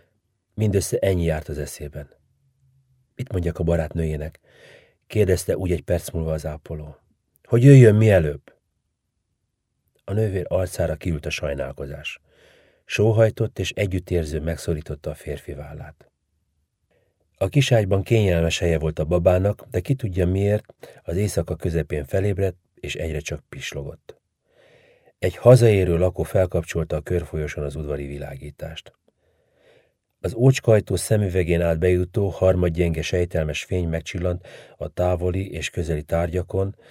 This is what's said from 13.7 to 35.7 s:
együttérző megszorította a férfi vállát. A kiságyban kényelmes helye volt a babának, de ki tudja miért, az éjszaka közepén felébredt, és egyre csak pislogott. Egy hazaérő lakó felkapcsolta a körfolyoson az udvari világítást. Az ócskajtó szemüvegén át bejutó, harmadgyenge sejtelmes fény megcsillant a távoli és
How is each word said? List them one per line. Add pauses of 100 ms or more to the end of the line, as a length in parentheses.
együttérző
megszorította
a
férfi
vállát. (1300)
A
kiságyban
kényelmes
helye
volt
a
babának,
de
ki
tudja
miért, (280)
az
éjszaka
közepén
felébredt, (180)
és
egyre
csak
pislogott. (960)
Egy
hazaérő
lakó
felkapcsolta
a
körfolyoson
az
udvari
világítást. (1300)
Az
ócskajtó
szemüvegén
át
bejutó,
harmadgyenge
sejtelmes
fény
megcsillant (300)
a
távoli
és